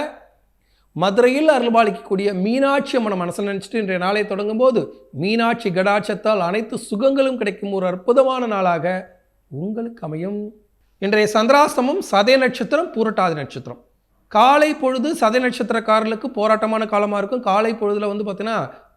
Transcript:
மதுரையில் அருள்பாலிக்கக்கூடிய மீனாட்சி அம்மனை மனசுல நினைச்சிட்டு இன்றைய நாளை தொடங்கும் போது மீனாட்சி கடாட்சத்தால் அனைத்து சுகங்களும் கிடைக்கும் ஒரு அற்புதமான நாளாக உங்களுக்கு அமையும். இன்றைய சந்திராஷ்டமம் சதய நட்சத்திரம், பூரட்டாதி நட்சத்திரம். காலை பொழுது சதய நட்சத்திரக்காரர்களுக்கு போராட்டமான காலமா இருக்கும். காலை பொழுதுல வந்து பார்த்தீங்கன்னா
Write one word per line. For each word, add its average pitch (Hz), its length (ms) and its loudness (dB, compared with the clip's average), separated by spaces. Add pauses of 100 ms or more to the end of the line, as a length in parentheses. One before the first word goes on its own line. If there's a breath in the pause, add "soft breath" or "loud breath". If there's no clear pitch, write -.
(920)
மதுரையில் 247 560 4
அருள்பாலிக்கக்கூடிய 220 840 2
மீனாட்சி 269 640 0
அம்மனை 214 240 -2
மனசுல 175 280 -4
நினைச்சிட்டு 196 260 -8
இன்றைய 190 240 -2
நாளை 202 280 0
தொடங்கும் 208 320 -4
போது 240 540 0
மீனாட்சி 226 580 -2
கடாட்சத்தால் 202 680 0
அனைத்து 214 400 -4
சுகங்களும் 269 600 0
கிடைக்கும் 202 340 -4
ஒரு 185 140 -2
அற்புதமான 247 600 2
நாளாக 185 680 -2 (320)
உங்களுக்கு 214 580 -8
அமையும். 180 340 -8 (580)
இன்றைய 208 360 2
சந்திராஷ்டமம் 277 640 4
சதய 220 380 2
நட்சத்திரம், 262 560 0
பூரட்டாதி 214 420 0
நட்சத்திரம். 127 480 -10 (460)
காலை 285 460 4
பொழுது 269 400 -2
சதய 240 300 2
நட்சத்திரக்காரர்களுக்கு 220 880 0
போராட்டமான 220 520 0
காலமா 208 320 0
இருக்கும். 202 220 -4
காலை 214 320 2
பொழுதுல 208 440 -2
வந்து 214 80 -4
பார்த்தீங்கன்னா 202 460 -4 (260 loud breath)